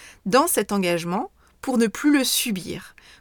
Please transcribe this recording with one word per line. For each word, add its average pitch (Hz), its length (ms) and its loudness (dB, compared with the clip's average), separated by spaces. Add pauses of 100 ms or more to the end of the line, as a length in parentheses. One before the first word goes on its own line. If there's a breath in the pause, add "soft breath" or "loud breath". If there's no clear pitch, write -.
(240 loud breath)
dans 254 220 4
cet 214 260 -2
engagement 180 580 -2 (300 soft breath)
pour 247 180 -2
ne 226 100 4
plus 294 280 2
le 262 80 2
subir ? - 680 -4 (260 loud breath)